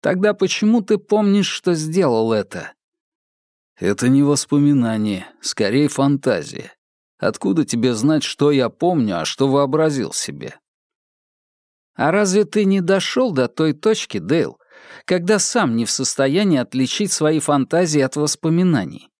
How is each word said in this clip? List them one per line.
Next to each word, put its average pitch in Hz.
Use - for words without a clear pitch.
«Тогда 196
почему 214
ты 202
помнишь, 202
что -
сделал 156
это?» 95
«Это 104
не 135
воспоминание, 127
скорее 123
фантазия. 135
Откуда 160
тебе 120
знать, 143
что -
я 127
помню, 120
а 78
что -
вообразил 139
себе?» -
«А 151
разве 202
ты 208
не 196
дошёл 196
до 131
той 156
точки, 214
Дейл, 147
когда 180
сам 143
не 117
в -
состоянии 135
отличить 127
свои 156
фантазии 151
от 131
воспоминаний?» 160